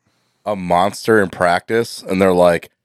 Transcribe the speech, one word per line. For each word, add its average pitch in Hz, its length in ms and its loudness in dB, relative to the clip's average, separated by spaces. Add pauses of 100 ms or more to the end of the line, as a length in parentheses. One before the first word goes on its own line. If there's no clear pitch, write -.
(460)
a 104 100 -4
monster 95 640 0
in 92 100 0
practice?" 92 720 -2
And 95 200 -2
they're 95 100 4
like, 87 380 2 (140)